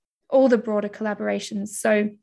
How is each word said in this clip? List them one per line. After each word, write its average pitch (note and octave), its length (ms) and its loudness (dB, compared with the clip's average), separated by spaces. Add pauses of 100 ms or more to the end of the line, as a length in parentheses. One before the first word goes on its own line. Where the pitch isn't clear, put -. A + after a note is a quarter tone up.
(300)
all C4+ 180 6
the A#3+ 100 4
broader G#3 320 -4
collaborations. G#3 800 -6
So G#3 400 0 (140)